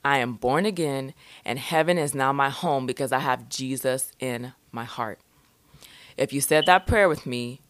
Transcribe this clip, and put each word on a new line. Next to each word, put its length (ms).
I 140
am 160
born 320
again, 480
and 160
heaven 360
is 160
now 200
my 180
home 340
because 280
I 80
have 280
Jesus 720
in 360
my 120
heart. 360
If 160
you 80
said 260
that 200
prayer 220
with 180
me 440